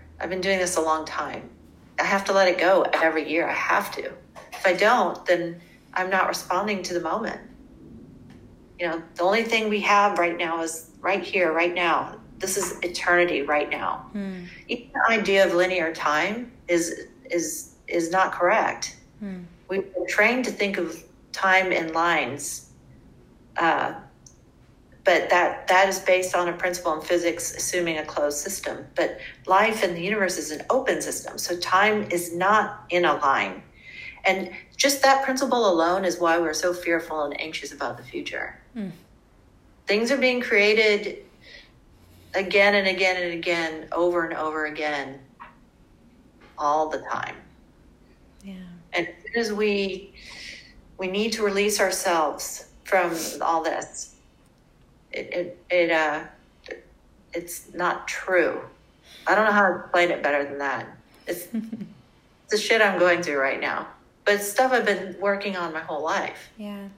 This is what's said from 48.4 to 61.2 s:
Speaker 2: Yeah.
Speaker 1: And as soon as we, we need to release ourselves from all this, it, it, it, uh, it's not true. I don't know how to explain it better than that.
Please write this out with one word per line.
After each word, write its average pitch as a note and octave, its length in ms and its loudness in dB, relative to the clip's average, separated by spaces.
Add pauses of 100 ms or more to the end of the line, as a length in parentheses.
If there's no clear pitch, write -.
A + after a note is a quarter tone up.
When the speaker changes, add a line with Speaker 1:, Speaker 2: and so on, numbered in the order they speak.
Speaker 2:
Yeah. G3 120 -14 (380)
Speaker 1:
And F3 140 -2
as - 60 -14 (100)
soon - 180 -2
as G#3+ 120 -2
we, G3+ 600 -2 (840)
we F#3+ 100 -4
need G#3 260 0
to G#3+ 100 -2
release G3+ 360 2
ourselves F3 840 0 (180)
from F3 320 2 (260)
all D#3+ 220 2
this, - 520 -6 (1000)
it, - 200 -10
it, - 360 -6
it, E3+ 220 4
uh, D#3 320 0 (1080)
it's - 400 -10
not - 360 -2
true. F3 500 2 (680)
I F3 80 4
don't G#3+ 100 4
know G#3 80 4
how G3+ 160 6
to E3 100 0
explain F3 320 2
it - 100 -2
better C#3+ 220 0
than C#3+ 140 -8
that. C#3 300 -6 (380)